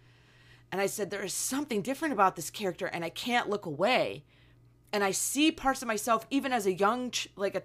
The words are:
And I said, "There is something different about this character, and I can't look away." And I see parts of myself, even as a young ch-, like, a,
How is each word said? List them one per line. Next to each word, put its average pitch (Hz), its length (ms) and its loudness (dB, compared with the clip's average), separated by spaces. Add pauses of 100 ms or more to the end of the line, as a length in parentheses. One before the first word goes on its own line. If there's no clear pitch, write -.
(720)
And 185 120 -2
I 196 40 4
said, 196 240 -2
"There 202 140 -6
is 170 80 -6
something 254 500 -2
different 269 300 -2
about 190 240 6
this - 140 -8
character, 185 360 -4
and 170 180 -4
I 165 40 -4
can't 240 400 -2
look 208 160 -2
away." 156 600 0 (680)
And 202 100 2
I 196 100 2
see 302 380 2
parts 269 320 -2
of 240 60 -8
myself, 220 420 0
even 269 220 0
as 214 140 2
a 190 60 4
young 233 380 2
ch-, - 260 -4
like, 196 200 -2
a, 180 80 -4